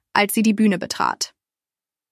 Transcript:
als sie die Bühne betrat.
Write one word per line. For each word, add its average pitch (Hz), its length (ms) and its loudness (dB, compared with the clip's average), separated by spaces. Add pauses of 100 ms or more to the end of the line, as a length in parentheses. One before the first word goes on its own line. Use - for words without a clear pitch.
(120)
als 202 220 2
sie 226 80 0
die 214 120 2
Bühne 202 240 0
betrat. - 560 -6 (760)